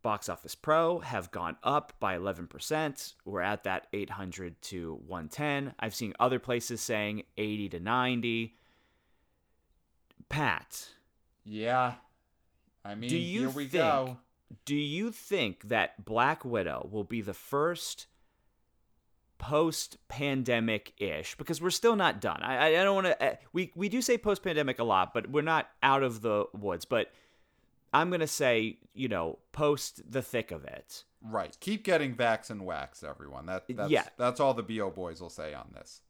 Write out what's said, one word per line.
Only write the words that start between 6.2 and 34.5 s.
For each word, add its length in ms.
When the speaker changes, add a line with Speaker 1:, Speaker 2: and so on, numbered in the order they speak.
Speaker 1:
places 420
saying 420
eighty 320
to 100
ninety. 760
Pat. 600
Speaker 2:
Yeah. 520
I 120
mean, 140
Speaker 1:
Do 80
you 240
Speaker 2:
here 80
we 180
Speaker 1:
think, 160
Speaker 2:
go. 340
Speaker 1:
do 100
you 360
think 580
that 360
Black 400
Widow 460
will 120
be 180
the 120
first 760
post-pandemic-ish, 2000
because 260
we're 80
still 260
not 260
done. 200
I, 140
I, 120
I 20
don't 120
wanna, 240
uh, 160
we, 220
we 140
do 120
say 160
post-pandemic 640
a 40
lot, 300
but 160
we're 120
not 280
out 200
of 180
the 320
woods. 320
But 260
I'm 160
gonna 180
say, 520
you 140
know, 320
post 580
the 120
thick 300
of 120
it. 400
Speaker 2:
Right. 380
Keep 240
getting 320
vax 340
and 160
wax, 380
everyone. 440
That, 200
that's, 240
Speaker 1:
Yeah. 140
Speaker 2:
that's 220
all 140